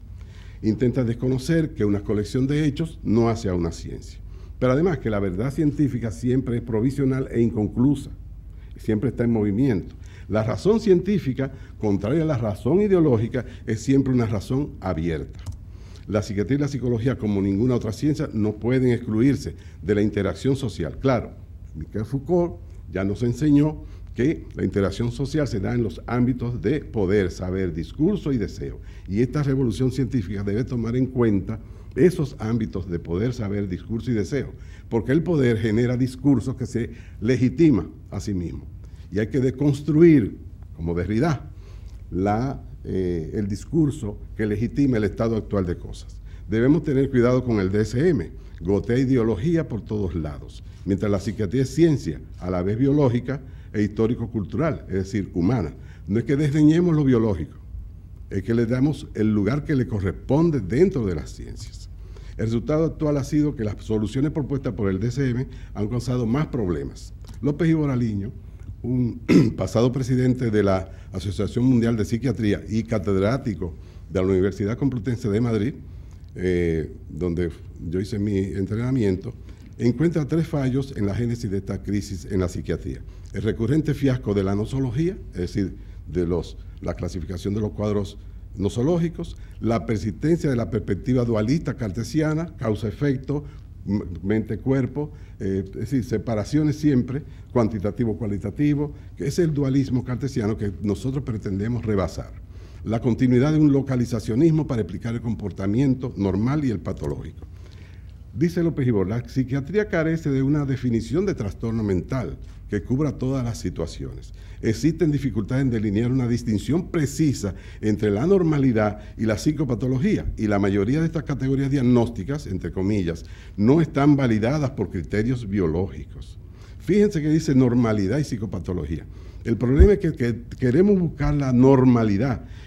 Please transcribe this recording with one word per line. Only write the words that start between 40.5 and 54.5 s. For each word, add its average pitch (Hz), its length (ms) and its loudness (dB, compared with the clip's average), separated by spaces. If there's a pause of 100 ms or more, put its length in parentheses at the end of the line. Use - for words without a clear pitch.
como 82 200 -2
Derrida, 110 540 0 (640)
la, 104 500 0 (220)
eh, 90 520 -2
el 104 120 -2
discurso 107 680 -2 (180)
que 113 120 -2
legitima 117 500 0
el 107 60 2
estado 113 320 0
actual 101 320 0
de 85 100 -2
cosas. - 420 -14 (300)
Debemos 131 340 4
tener 135 280 2
cuidado 123 320 4
con 117 160 2
el 95 120 2
D 104 100 4
S 123 280 2
M, 101 220 0 (280)
gotea 98 380 2
ideología 131 680 2
por 113 140 -6
todos 101 340 -2
lados, 73 480 -8 (220)
mientras 101 260 2
la 101 80 2
psiquiatría 107 420 -2
es 127 80 0
ciencia, 151 500 2 (200)
a 90 100 -6
la 90 140 0
vez 107 160 0
biológica 135 600 2 (320)
e 107 120 0
histórico-cultural, 110 1040 -2